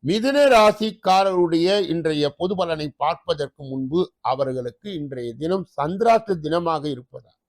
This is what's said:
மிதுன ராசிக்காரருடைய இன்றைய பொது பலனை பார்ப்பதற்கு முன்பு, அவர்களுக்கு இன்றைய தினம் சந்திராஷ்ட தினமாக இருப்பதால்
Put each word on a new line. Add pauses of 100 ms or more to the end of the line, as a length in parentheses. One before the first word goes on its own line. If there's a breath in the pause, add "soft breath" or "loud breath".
மிதுன (100)
ராசிக்காரருடைய (180)
இன்றைய
பொது
பலனை (100)
பார்ப்பதற்கு
முன்பு, (220)
அவர்களுக்கு
இன்றைய
தினம்
சந்திராஷ்ட
தினமாக
இருப்பதால்